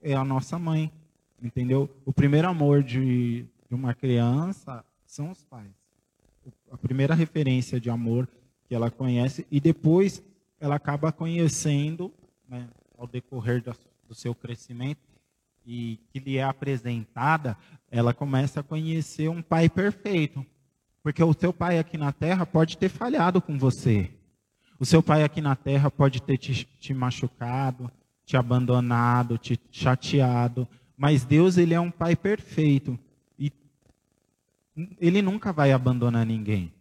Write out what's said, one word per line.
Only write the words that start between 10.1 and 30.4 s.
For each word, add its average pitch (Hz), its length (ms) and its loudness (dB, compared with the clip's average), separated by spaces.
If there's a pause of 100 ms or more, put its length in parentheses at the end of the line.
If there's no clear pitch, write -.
ela 147 140 -2
acaba 147 380 -2
conhecendo, 165 1000 -2 (360)
né, 123 200 -14 (300)
ao 120 80 -14
decorrer 120 560 -4
da, 120 120 -12 (320)
do 113 80 -20
seu 120 200 -8
crescimento 123 720 -12 (600)
e 117 320 -10 (140)
que 135 80 -10
lhe 135 160 -4
é 131 80 0
apresentada, 131 1120 -4 (320)
ela 120 240 2
começa 139 460 -2
a - 20 -8
conhecer 160 680 -4
um 165 140 -6
pai 165 260 4
perfeito. 185 800 -2 (560)
Porque 151 200 0
o 160 120 6
seu 175 180 -2
pai 175 260 0
aqui 160 200 -4
na 143 140 -2
terra 175 340 -2
pode 160 320 2
ter 190 100 2
falhado 185 540 0
com 147 160 -6
você. 117 520 2 (680)
O 135 60 -2
seu 160 180 6
pai 156 220 4
aqui 147 160 -2
na 139 160 0
terra 139 340 0
pode 135 320 2
ter 135 160 0
te, - 260 -4 (140)
te - 160 -8
machucado, 127 960 -4 (340)
te - 120 -2
abandonado, 120 1000 2
te - 200 -4 (120)
chateado. 123 1000 0 (280)